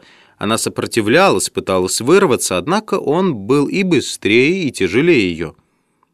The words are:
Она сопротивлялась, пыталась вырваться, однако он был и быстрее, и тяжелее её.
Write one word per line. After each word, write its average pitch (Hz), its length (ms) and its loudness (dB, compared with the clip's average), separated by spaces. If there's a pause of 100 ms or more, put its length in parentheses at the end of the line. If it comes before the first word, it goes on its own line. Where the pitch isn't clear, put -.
(380)
Она 107 180 -2
сопротивлялась, 113 920 0
пыталась 92 500 -2
вырваться, 139 560 2
однако 190 380 -4
он 175 400 -2
был 127 320 0
и 190 160 -4
быстрее, 151 840 0
и 131 80 -4
тяжелее 110 580 2
её. 80 240 -8 (600)